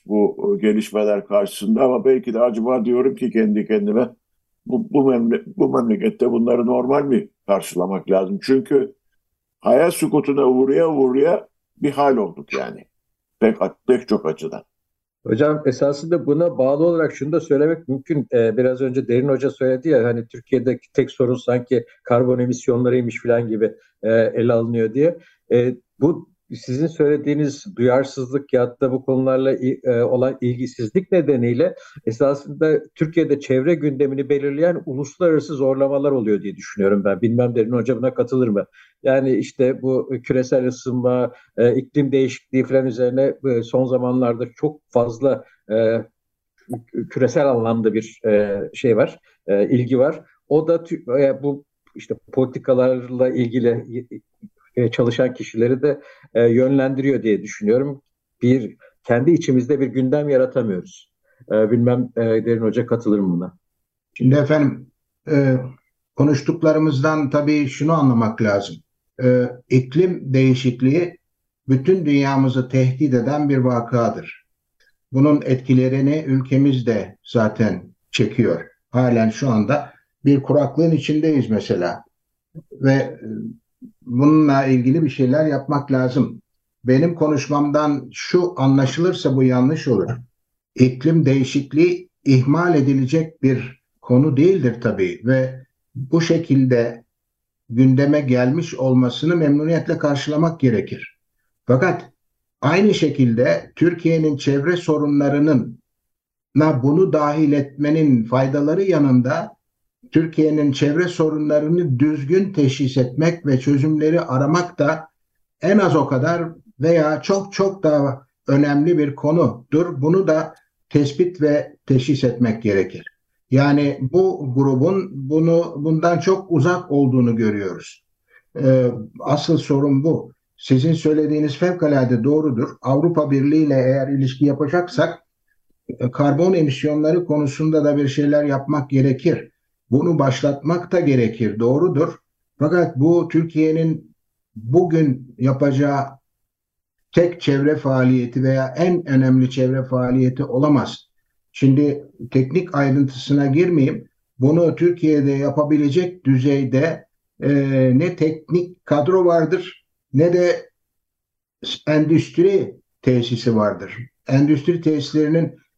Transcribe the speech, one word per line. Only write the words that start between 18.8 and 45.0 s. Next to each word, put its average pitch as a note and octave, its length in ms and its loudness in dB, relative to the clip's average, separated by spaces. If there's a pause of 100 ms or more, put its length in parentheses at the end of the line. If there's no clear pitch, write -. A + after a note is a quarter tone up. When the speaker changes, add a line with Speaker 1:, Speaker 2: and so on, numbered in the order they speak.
Speaker 2:
önce C3 260 -4
Derin B2 200 0
Hoca C3+ 220 0
söyledi C3 400 -2
ya B2+ 140 4
hani A#2 240 -2
Türkiye'deki B2 640 -4
tek C3+ 180 -2
sorun B2+ 240 0
sanki B2 500 -2 (180)
karbon B2 360 0
emisyonlarıymış B2 840 -2
falan A#2+ 260 0
gibi, G#2+ 240 -2 (320)
e, G#2+ 80 -2
ele A2+ 420 2
alınıyor A2+ 400 -2
diye. D3+ 240 0 (340)
E, B2 240 2 (240)
bu D#3 340 -2 (220)
sizin C3+ 320 -4
söylediğiniz D3 760 -2 (100)
duyarsızlık B2+ 760 -2
ya B2 280 0
da C3 100 0
bu C3 140 -6
konularla C3 480 0
i-, B2+ 300 -4
e, A#2+ 180 0
olan B2+ 400 0
ilgisizlik B2 720 -4
nedeniyle C#3+ 640 0 (300)
esasında C#3+ 760 -2 (140)
Türkiye'de D3+ 440 0
çevre C3+ 360 0
gündemini C#3 540 -4
belirleyen C#3+ 560 0
uluslararası D3 680 -2
zorlamalar C#3 580 0
oluyor G#2+ 300 0
diye G2 140 -10
düşünüyorum G2+ 480 0
ben. G2 180 -2
Bilmem A#2 340 0
Derin A2+ 160 0
Hoca B2 260 -2
buna B2+ 160 -2
katılır B2+ 340 -2
mı? G2 180 -2 (380)
Yani C3+ 320 2
işte - 460 -2
bu B2+ 280 -2 (140)
küresel B2+ 440 0
ısınma, B2 680 -2 (240)
e, A#2 180 4
iklim C3+ 360 -2
değişikliği C3 520 0
falan C3 220 0
üzerine, B2+ 500 0 (100)
e, A#2+ 180 0
son B2+ 220 0
zamanlarda B2 600 -2 (100)
çok D3+ 340 -6
fazla, A#2+ 540 0 (280)